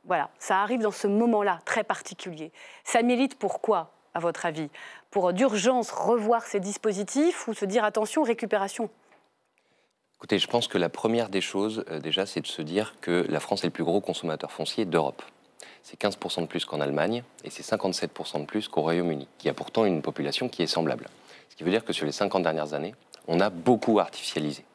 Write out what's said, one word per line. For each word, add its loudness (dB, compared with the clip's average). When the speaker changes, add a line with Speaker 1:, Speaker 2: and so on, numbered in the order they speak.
Speaker 1:
Voilà, -2
ça 2
arrive 0
dans 2
ce -4
moment-là, 4
très 0
particulier. -8
Ça 4
milite 4
pour -2
quoi, 2
à -4
votre 0
avis ? -2
Pour, 4
euh, 4
d'urgence 2
revoir 2
ces -2
dispositifs 0
ou -4
se -2
dire, « 2
Attention, 0
récupération » ? -2
Speaker 2:
Écoutez, 0
je 2
pense 0
que -4
la 4
première 0
des 0
choses, -2
euh, -6
déjà, -2
c'est -6
de -10
se -8
dire -2
que 2
la 0
France -2
est 0
le -2
plus -4
gros 2
consommateur -6
foncier -2
d'Europe. 0
C'est -20
quinze 0
pour -6
cent -2
de -2
plus -4
qu'en -4
Allemagne 0
et -10
c'est -14
cinquante-sept -2
pour -10
cent -4
de -6
plus -4
qu'au 0
Royaume-Uni, 0
qui -2
a 0
pourtant 0
une 2
population -4
qui -4
est 2
semblable. -2
Ce -20
qui -14
veut 2
dire 2
que -4
sur -2
les -2
cinquante 0
dernières 0
années, -4
on 2
a 4
beaucoup 4
artificialisé -4